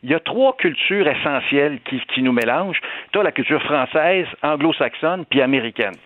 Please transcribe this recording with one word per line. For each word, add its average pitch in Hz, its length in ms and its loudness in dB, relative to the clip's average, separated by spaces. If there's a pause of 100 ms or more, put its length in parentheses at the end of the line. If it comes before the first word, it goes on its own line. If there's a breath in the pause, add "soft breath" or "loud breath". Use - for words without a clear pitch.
Il 123 60 -6
y 156 40 4
a 165 60 0
trois 262 360 0
cultures 180 520 0
essentielles 143 720 0 (100)
qui, 131 100 -4 (140)
qui 131 80 -2
nous 127 80 2
mélangent. 127 480 0 (340 loud breath)
T'as 202 120 2
la - 80 2
culture 143 280 0
française, 156 640 2 (180)
anglo-saxonne, 156 840 0
puis 135 140 2
américaine. 117 520 0 (120)